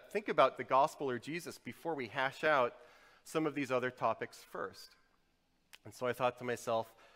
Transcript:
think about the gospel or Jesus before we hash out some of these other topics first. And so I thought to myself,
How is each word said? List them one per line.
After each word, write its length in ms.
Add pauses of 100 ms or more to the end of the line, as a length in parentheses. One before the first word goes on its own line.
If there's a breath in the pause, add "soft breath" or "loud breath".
(120)
think 180
about 280
the 60
gospel 460
or 100
Jesus 380
before 380
we 120
hash 360
out 300 (520 loud breath)
some 200
of 100
these 160
other 180
topics 480 (140)
first. 440 (880)
And 100
so 140
I 60
thought 260
to 40
myself, 500 (220 soft breath)